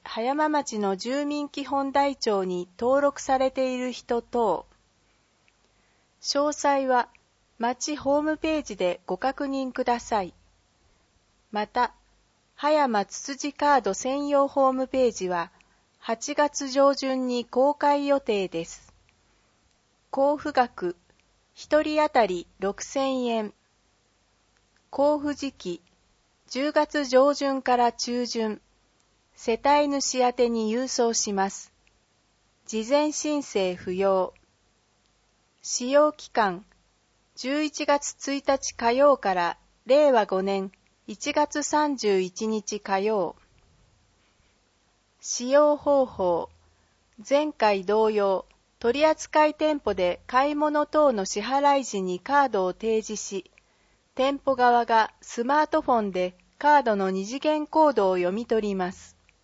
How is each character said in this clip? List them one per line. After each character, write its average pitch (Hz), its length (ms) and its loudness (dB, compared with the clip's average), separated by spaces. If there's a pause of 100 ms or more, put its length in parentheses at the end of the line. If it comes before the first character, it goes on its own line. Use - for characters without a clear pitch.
葉 - 180 -10
山 285 280 0
町 285 300 -2
の 196 180 0
住 254 280 -4
民 294 240 -4
基 285 160 -10
本 277 280 -4
台 277 240 2
帳 202 280 0
に 180 240 -6 (100)
登 262 240 2
録 285 200 0
さ 262 160 0
れ 262 120 0
て 262 260 -2
い - 20 -6
る 254 140 -6
人 233 300 -4
等。 226 440 -2 (1500)
詳 294 320 -2
細 277 360 0
は 247 200 0 (500)
町 294 380 -4
ホ 277 220 0
ー 302 40 0
ム 311 140 -2
ペ 311 220 -2
ー 285 60 -4
ジ 202 120 -12
で 180 300 -2
ご 185 100 -4
確 269 280 -4
認 269 260 -6
く 247 140 -6
だ 240 160 0
さ 214 220 -4
い。 180 120 -12 (1160)
ま 208 140 -4
た、 240 280 -2 (600)
葉 285 160 -2
山 254 340 2
つ - 160 -14
つ 277 160 -12
じ 285 160 -8
カ 294 240 4
ー 254 40 4
ド 196 140 -2
専 277 320 -4
用 277 220 2
ホ 269 220 2
ー - 20 2
ム 262 160 -4
ペ 254 200 2
ー 220 40 0
ジ 185 160 -6
は 175 240 -4 (460)
八 226 360 -6
月 294 340 0
上 277 260 4
旬 262 320 -2
に 240 180 -4
公 269 300 2
開 285 320 2
予 277 120 2
定 202 300 -2
で 165 160 -6
す。 - 280 -20 (1200)
交 285 240 0
付 294 160 -8
額、 233 440 -2 (580)
一 - 280 0
人 302 200 0
当 302 60 2
た 247 180 2
り 180 200 -6 (120)
六 196 240 -6
千 262 440 -4
円。 226 280 -4 (1400)
交 294 300 0
付 294 120 -4
時 269 180 -8
期、 - 280 -10 (680)
十 285 240 -4
月 294 320 0
上 262 280 4
旬 277 300 -4
か 247 140 2
ら 240 160 2
中 240 340 -6
旬、 220 340 -4 (760)
世 226 280 -4
帯 294 220 4
主 277 320 -2
宛 247 140 2
て 247 160 2
に 220 260 -2
郵 254 140 -2
送 233 240 0
し 220 200 -4
ま 196 160 0
す。 - 240 -16 (920)
事 220 220 -6
前 294 240 2
申 294 300 -4
請 185 340 -2
不 180 180 -8
要。 190 400 0 (1300)
使 - 280 -6
用 294 220 6
期 - 180 -20
間、 196 340 0 (720)
十 285 260 -2
一 302 240 -6
月 285 300 0
一 277 260 -6
日 277 300 -2
火 233 200 0
曜 269 240 6
か 196 180 -2
ら 175 240 -2 (280)
令 285 240 6
和 226 160 4
五 190 160 0
年 196 300 -2 (340)
一 226 280 -8
月 294 280 0
三 294 340 0
十 202 240 0
一 185 280 -4
日 214 320 -6
火 196 180 -2
曜。 202 380 -2 (1800)
使 - 300 -8
用 294 260 4
方 285 280 2
法、 180 440 -2 (800)
前 294 240 0
回 202 320 0
同 214 260 2
様、 196 340 0 (360)
取 277 260 2
扱 302 480 2
店 302 240 0
舗 208 160 -4
で 180 320 0
買 269 260 2
い - 40 -4
物 294 300 0
等 302 260 4
の 196 140 -4
支 202 160 -6
払 277 380 2
い 254 40 -4
時 202 180 -6
に 180 160 -4
カ 285 260 2
ー 269 40 2
ド 208 160 0
を 180 80 -2
提 220 300 -2
示 214 200 -10
し、 - 280 -10 (640)
店 269 240 0
舗 269 160 -2
側 240 320 4
が 226 340 2
ス - 240 -8
マ 285 180 2
ー 302 40 -2
ト 311 160 0
フ 294 100 0
ォ 233 100 4
ン 202 80 -4
で 180 240 -4 (240)
カ 294 200 6
ー 269 40 4
ド 226 140 0
の 190 140 0
二 190 160 -4
次 247 120 -8
元 302 280 0
コ 311 220 4
ー 285 40 4
ド 202 180 2
を 185 60 2
読 180 160 0
み 226 120 -4
取 220 240 -2
り 202 60 -2
ま 185 180 -4
す。 - 240 -20 (280)